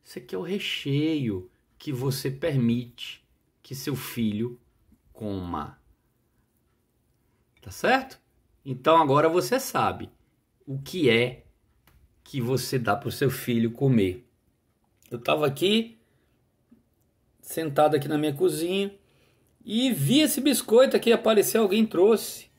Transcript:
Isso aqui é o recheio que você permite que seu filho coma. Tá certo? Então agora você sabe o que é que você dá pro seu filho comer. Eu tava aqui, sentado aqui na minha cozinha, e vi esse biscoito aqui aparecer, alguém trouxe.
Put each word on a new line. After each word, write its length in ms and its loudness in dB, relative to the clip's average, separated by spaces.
Isso 180 -16
aqui 160 -12
é 20 -6
o 40 -6
recheio 1080 -4
que 140 -10
você 400 -4
permite 920 -4
que 80 -14
seu 220 -6
filho 640 -4
coma. 680 -8
Tá 100 -18
certo? 480 -2
Então 380 2
agora 260 4
você 320 2
sabe 520 -2
o 120 -8
que 300 0
é 360 0
que 160 -8
você 380 -2
dá 180 0
pro 160 -8
seu 200 0
filho 400 -2
comer. 520 2
Eu 100 -10
tava 280 0
aqui, 500 0
sentado 540 0
aqui 120 -2
na 100 -2
minha 160 -2
cozinha, 600 -2
e 280 -2
vi 300 2
esse 200 0
biscoito 540 4
aqui 160 2
aparecer, 460 2
alguém 280 2
trouxe. 720 2